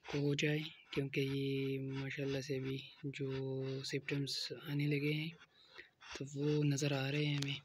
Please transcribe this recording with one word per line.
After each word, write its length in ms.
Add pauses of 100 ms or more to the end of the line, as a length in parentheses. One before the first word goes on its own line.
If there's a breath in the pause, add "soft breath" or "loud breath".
(100)
को 100
हो 140
जाए, 300 (280)
क्योंकि 280
ये 580
माशाल्लाह 600
से 160
अभी 220 (280)
जो 220 (560)
सिम्पटम्स 680 (180)
आने 160
लगे 260
हैं 180 (880 loud breath)
तो 60
वो 380
नज़र 300
आ 160
रहे 160
हैं 140
हमें। 260